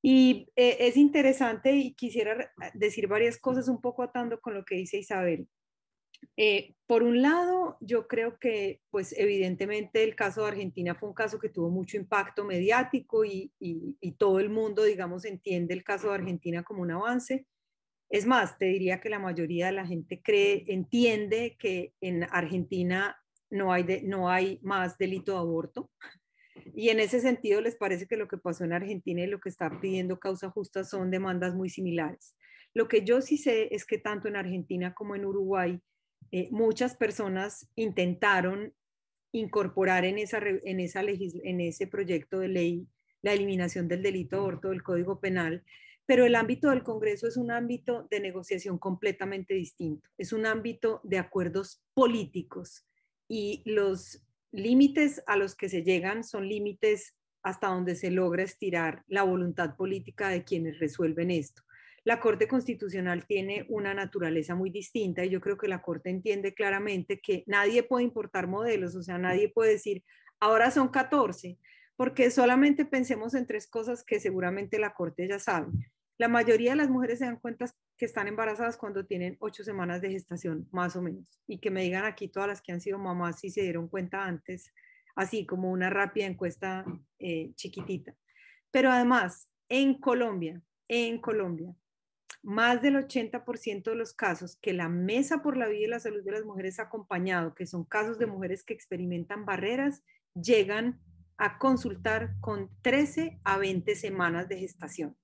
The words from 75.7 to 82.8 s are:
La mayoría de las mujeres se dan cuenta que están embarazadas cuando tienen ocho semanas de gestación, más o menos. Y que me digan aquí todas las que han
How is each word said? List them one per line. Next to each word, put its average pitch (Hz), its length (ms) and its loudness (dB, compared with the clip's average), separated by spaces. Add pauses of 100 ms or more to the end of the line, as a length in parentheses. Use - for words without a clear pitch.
La 233 120 2
mayoría 233 420 6
de 277 60 2
las 285 120 4
mujeres 247 300 0
se 262 60 0
dan 233 120 -6
cuenta 240 320 -8 (280)
que 240 80 -2
están 208 220 -4
embarazadas 220 500 -2
cuando 196 280 -6
tienen 180 340 -4
ocho 214 240 -8
semanas 185 380 -4
de 190 80 -4
gestación, 175 600 -6
más 180 240 -2
o 180 60 -4
menos. 180 460 -10
Y 190 120 -10
que 214 100 -4
me 190 140 -2
digan 185 220 -2
aquí 208 220 -6
todas 196 200 -4
las 202 140 -6
que - 100 -14
han 175 100 -6